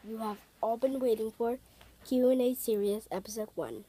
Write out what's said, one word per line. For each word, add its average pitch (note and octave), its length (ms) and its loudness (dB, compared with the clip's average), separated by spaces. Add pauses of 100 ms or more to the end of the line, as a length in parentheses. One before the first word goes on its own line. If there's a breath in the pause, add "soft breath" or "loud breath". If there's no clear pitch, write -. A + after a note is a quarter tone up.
you A3 80 -8
have G#3+ 220 -4 (240)
all A3+ 160 0
been C4+ 200 0
waiting A3 320 0
for, A#3 280 -2 (500 loud breath)
Q B3+ 220 6
and C4 100 4
A B3 140 2
series G#3 580 -2
episode G#3 420 -8
one. A2+ 340 -8